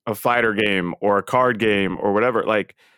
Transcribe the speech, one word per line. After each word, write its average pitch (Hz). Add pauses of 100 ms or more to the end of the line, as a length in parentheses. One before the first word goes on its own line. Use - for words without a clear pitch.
a 110
fighter 120
game 98
or 101
a 95
card 127
game 98
or 101
whatever, 113
like, 107 (220)